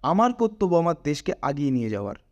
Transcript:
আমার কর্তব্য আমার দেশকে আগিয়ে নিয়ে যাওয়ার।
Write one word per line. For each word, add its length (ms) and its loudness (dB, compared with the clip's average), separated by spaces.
আমার 320 2
কর্তব্য 420 0
আমার 280 2
দেশকে 380 -4
আগিয়ে 300 -2
নিয়ে 180 0
যাওয়ার। 260 -4